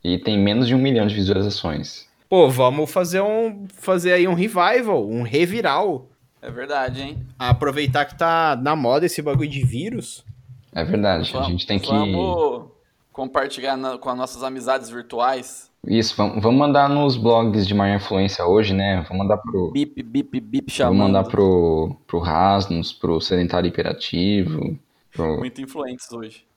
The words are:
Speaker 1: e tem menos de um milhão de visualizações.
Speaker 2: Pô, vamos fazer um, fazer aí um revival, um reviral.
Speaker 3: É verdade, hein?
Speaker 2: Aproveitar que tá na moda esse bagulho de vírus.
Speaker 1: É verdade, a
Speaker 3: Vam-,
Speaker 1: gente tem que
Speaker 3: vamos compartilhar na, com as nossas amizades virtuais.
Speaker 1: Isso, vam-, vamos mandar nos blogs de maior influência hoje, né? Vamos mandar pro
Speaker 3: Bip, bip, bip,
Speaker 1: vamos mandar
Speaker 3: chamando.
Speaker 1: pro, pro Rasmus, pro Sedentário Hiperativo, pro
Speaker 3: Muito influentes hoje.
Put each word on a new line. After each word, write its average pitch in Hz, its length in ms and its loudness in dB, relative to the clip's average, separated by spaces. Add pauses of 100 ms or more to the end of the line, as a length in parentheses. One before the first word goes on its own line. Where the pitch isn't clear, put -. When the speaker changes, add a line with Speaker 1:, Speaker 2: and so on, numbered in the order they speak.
Speaker 1:
e 90 140 0
tem 107 220 -2
menos 107 280 2
de 123 60 0
um 131 60 4
milhão 127 260 2
de 104 80 0
visualizações. 95 920 -2 (220)
Speaker 2:
Pô, 180 200 8
vamos 131 420 2
fazer 180 300 0
um, 214 540 -2
fazer 180 380 0
aí 180 140 4
um 185 60 2
revival, 180 720 2
um 117 140 -4
reviral. 165 840 0 (340)
Speaker 3:
É 123 80 -14
verdade, 131 520 -6
hein? 143 240 -10 (120)
Speaker 2:
Aproveitar 135 680 0
que - 120 -18
tá 165 420 2
na 147 160 0
moda 139 300 2
esse 160 160 -4
bagulho 147 280 0
de 135 160 -2
vírus. 175 580 -6 (500)
Speaker 1:
É 82 100 -4
verdade, 92 520 0
a 131 60 -2
Speaker 3:
Vam-, 107 80 -2
Speaker 1:
gente 90 180 -4
tem 101 100 -2
que - 120 -4
Speaker 3:
vamos 117 760 0 (460)
compartilhar 135 640 -4
na, 131 220 -6
com 131 120 -6
as 123 80 -4
nossas 123 260 -8
amizades 131 460 -4
virtuais. 120 800 -4 (160)
Speaker 1:
Isso, 110 300 0
vam-, 104 240 0
vamos 117 200 4
mandar 143 280 4
nos 143 300 2
blogs 113 500 4
de 104 60 -2
maior 101 240 2
influência 98 480 -2
hoje, 101 280 4
né? 98 360 0
Vamos 92 160 -2
mandar 104 120 2
pro 95 340 -4
Speaker 3:
Bip, 139 320 -4
bip, 131 360 -4
bip, 123 380 -6
Speaker 1:
vamos 120 200 2
mandar 98 280 4
Speaker 3:
chamando. - 60 -8
Speaker 1:
pro, 85 640 4 (120)
pro 85 120 -4
Rasmus, 87 760 0
pro 85 260 -2
Sedentário 90 480 0
Hiperativo, 90 1120 -2 (340)
pro - 280 -4
Speaker 3:
Muito 123 220 -10
influentes 131 520 -12
hoje. 113 320 -16 (120)